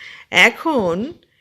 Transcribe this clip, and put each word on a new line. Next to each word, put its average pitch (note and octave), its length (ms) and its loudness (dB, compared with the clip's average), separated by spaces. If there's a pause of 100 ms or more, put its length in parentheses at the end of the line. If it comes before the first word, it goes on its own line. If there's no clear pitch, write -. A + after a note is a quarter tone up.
(300)
এখন A#3+ 800 0 (280)